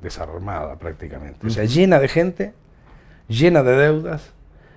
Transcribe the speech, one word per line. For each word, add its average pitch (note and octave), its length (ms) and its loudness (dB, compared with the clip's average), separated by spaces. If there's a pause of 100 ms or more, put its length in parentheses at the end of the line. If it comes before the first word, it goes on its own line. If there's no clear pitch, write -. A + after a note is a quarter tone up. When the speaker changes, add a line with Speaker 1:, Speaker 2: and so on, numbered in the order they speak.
Speaker 1:
desarmada E2 760 -10
prácticamente. D#2 720 -12
O - 20 -4
sea, A2 140 -4
Speaker 2:
Ujú. A2 80 -2
Speaker 1:
llena E3+ 280 4
de C3+ 100 0
gente, F3+ 440 -2 (760)
llena D3 340 4
de B2+ 140 4
deudas D#3 560 0 (440)